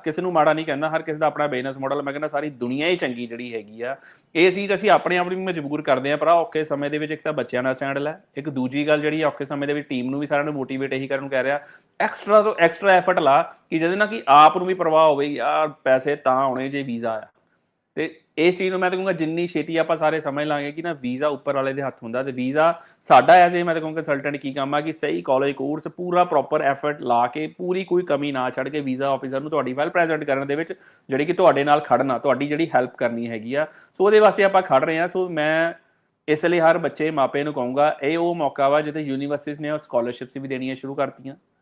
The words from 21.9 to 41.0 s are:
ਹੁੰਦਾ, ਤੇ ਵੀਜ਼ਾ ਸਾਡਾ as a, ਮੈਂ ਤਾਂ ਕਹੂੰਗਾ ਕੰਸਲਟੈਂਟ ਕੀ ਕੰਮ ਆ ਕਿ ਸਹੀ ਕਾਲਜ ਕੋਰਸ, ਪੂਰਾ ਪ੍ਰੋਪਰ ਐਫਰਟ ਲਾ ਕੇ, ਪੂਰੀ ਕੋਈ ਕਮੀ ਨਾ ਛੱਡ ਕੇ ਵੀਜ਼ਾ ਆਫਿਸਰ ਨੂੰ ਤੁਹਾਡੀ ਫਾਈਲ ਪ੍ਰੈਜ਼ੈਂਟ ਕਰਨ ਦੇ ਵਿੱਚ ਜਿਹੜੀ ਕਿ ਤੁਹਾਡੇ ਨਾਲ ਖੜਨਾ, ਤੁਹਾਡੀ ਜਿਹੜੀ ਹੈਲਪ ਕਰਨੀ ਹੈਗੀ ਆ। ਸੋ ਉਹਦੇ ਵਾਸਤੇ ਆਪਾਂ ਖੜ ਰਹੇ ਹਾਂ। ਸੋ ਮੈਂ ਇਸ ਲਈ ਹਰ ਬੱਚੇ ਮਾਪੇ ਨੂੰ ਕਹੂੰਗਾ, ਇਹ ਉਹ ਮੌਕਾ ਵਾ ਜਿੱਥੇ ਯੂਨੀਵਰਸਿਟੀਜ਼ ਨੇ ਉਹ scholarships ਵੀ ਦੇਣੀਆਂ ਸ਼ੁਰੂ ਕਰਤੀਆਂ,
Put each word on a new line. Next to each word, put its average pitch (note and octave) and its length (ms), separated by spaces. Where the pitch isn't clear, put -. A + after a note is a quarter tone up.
ਹੁੰਦਾ, A#2+ 200
ਤੇ C#3 80
ਵੀਜ਼ਾ C#3 500
ਸਾਡਾ E3+ 460
as F3 60
a, F3 100
ਮੈਂ E3+ 100
ਤਾਂ D#3+ 80
ਕਹੂੰਗਾ D#3 140
ਕੰਸਲਟੈਂਟ D3 420
ਕੀ C3+ 160
ਕੰਮ C#3 220
ਆ D3 60
ਕਿ D#3 120
ਸਹੀ D#3 280
ਕਾਲਜ C#3 300
ਕੋਰਸ, C#3+ 360
ਪੂਰਾ F3 360
ਪ੍ਰੋਪਰ D3+ 380
ਐਫਰਟ D3 400
ਲਾ A#2+ 260
ਕੇ, D3+ 200
ਪੂਰੀ F3+ 360
ਕੋਈ F3+ 200
ਕਮੀ C#3+ 280
ਨਾ B2+ 180
ਛੱਡ C3 200
ਕੇ D3+ 120
ਵੀਜ਼ਾ C3+ 280
ਆਫਿਸਰ C3+ 320
ਨੂੰ D3+ 80
ਤੁਹਾਡੀ C3 240
ਫਾਈਲ C#3+ 160
ਪ੍ਰੈਜ਼ੈਂਟ D#3+ 340
ਕਰਨ C#3 240
ਦੇ C#3+ 80
ਵਿੱਚ E3 180
ਜਿਹੜੀ C3+ 160
ਕਿ E3+ 80
ਤੁਹਾਡੇ D#3 300
ਨਾਲ D3 160
ਖੜਨਾ, C3 380
ਤੁਹਾਡੀ C3+ 300
ਜਿਹੜੀ D3+ 280
ਹੈਲਪ B2+ 200
ਕਰਨੀ A#2 340
ਹੈਗੀ A#2 260
ਆ। D3+ 120
ਸੋ F#3 80
ਉਹਦੇ G#3+ 140
ਵਾਸਤੇ G#3 240
ਆਪਾਂ G3 180
ਖੜ C#3+ 220
ਰਹੇ D#3+ 160
ਹਾਂ। F3 80
ਸੋ F#3 220
ਮੈਂ D#3+ 440
ਇਸ D3+ 180
ਲਈ E3+ 140
ਹਰ E3 180
ਬੱਚੇ D#3 340
ਮਾਪੇ C#3+ 320
ਨੂੰ D3+ 100
ਕਹੂੰਗਾ, C#3 500
ਇਹ D#3 140
ਉਹ E3+ 180
ਮੌਕਾ C#3+ 340
ਵਾ D3 120
ਜਿੱਥੇ D3+ 180
ਯੂਨੀਵਰਸਿਟੀਜ਼ C#3+ 600
ਨੇ D3 80
ਉਹ D3+ 80
scholarships B2 640
ਵੀ C3+ 60
ਦੇਣੀਆਂ C3 280
ਸ਼ੁਰੂ C3+ 200
ਕਰਤੀਆਂ, C3+ 400